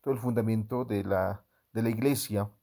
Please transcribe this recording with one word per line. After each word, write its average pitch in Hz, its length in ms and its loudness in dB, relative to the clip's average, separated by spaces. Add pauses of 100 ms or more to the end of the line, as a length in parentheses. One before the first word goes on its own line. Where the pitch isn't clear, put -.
todo 135 140 0
el 117 60 -6
fundamento 113 640 0
de 104 200 -2
la, 95 400 0 (280)
de 113 100 -2
la 117 80 2
iglesia. 110 600 0 (120)